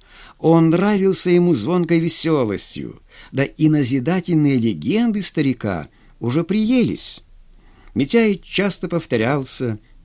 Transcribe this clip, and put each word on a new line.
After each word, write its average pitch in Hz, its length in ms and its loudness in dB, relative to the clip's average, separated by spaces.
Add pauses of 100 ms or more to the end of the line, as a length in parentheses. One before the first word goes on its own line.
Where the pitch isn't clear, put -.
(380)
Он 165 320 4
нравился 190 600 2
ему 175 240 4
звонкой 165 460 0
веселостью, 127 1000 -2 (320)
да 135 120 -2
и 156 240 0
назидательные 147 880 0
легенды 160 680 -2
старика 113 640 -4 (320)
уже 131 240 -2
приелись. 214 800 -2 (720)
Митяй 220 480 0
часто - 460 -4
повторялся, 127 880 -2 (260)